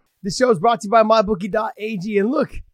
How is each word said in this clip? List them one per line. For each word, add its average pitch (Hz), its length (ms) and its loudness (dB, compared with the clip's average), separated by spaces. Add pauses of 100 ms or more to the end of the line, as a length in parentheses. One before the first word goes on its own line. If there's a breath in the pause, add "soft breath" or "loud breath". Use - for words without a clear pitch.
(220)
This 175 160 -6
show 254 120 0
is 190 80 2
brought 233 220 0
to 202 80 -10
you - 20 -4
by 226 140 6
my 220 180 4
bookie 196 240 -2
dot 214 320 -4
A 214 200 -6
G. 202 200 0
And 208 140 2
look, 294 180 0 (240)